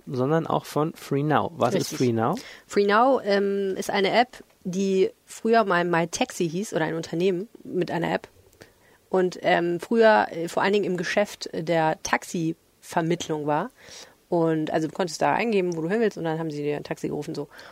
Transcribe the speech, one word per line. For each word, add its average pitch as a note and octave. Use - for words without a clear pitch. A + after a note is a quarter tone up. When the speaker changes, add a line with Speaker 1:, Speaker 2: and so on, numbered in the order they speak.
Speaker 1:
sondern D3
auch -
von D3+
FreeNow. C#3
Was B2
Speaker 2:
Richtig. F3
Speaker 1:
ist D3+
FreeNow? B2
Speaker 2:
FreeNow, G#3+
ähm, G3
ist -
eine F#3+
App, A3+
die F#3+
früher A3+
mal F3
My E3+
Taxi F3
hieß F3+
oder D#3+
ein D#3
Unternehmen F3
mit F3
einer E3
App. -
Und, F#3
ähm, F3
früher, A3
äh, E3+
vor -
allen G3
Dingen G#3
im F3+
Geschäft -
der D#3+
Taxivermittlung E3
war. D#3+
Und D#3+
also D#3+
du -
konntest F3
da C#3+
eingeben, F#3+
wo D#3+
du E3
hin A3
willst G#3
und E3
dann D#3+
haben D#3+
sie D3
dir D3
ein -
Taxi -
gerufen, D3
so. C#3+